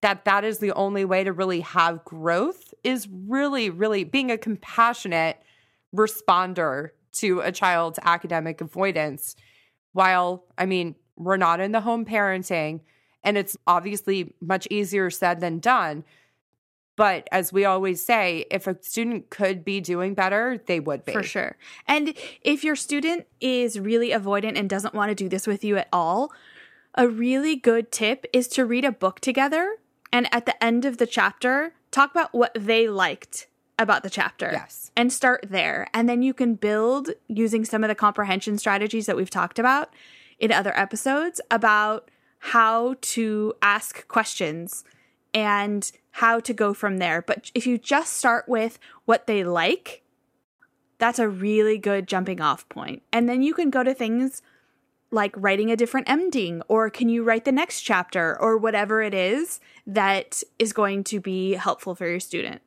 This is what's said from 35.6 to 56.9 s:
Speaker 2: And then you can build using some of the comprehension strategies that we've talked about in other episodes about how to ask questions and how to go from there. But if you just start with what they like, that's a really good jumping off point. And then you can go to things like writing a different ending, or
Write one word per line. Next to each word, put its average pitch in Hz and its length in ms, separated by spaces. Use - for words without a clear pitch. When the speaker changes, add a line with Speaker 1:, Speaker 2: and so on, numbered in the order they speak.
Speaker 2:
And 233 160
then 240 140
you 262 100
can 240 220
build 226 560
using 220 360
some 220 200
of 214 40
the 214 60
comprehension 208 640
strategies 208 480
that 190 100
we've 185 140
talked 175 280
about 262 340
in 220 140
other 196 260
episodes 269 600
about 214 600
how 233 640
to 214 500
ask - 460
questions 170 760
and 208 560
how 233 280
to 233 140
go 208 180
from 202 260
there. 170 220
But - 340
if 240 120
you 247 100
just 277 380
start 233 340
with 226 300
what 233 220
they 202 180
like, 175 580
that's 233 200
a 226 100
really 214 480
good 196 320
jumping 185 320
off 151 300
point. - 320
And 233 160
then 254 140
you 294 100
can 330 160
go 262 140
to 254 100
things 247 480
like 208 260
writing 202 340
a 226 60
different 233 340
ending, 262 580
or 220 220